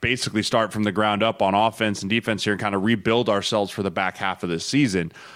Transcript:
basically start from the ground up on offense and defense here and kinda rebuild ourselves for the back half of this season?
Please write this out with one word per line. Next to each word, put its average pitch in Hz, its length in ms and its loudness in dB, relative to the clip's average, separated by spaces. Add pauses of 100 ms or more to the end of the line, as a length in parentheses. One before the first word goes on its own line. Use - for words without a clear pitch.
basically 117 400 -2
start 110 280 0
from 107 120 -4
the 104 100 0
ground 104 300 2
up 113 180 0
on 98 140 2
offense 107 480 2
and 98 80 -4
defense 113 340 0
here 107 80 0
and 95 80 -2
kinda 104 160 -2
rebuild 113 540 2
ourselves 101 400 0
for 107 120 -6
the 95 80 -2
back 92 280 -2
half 95 240 -4
of 87 80 -2
this 82 160 -4
season? 95 460 0 (240)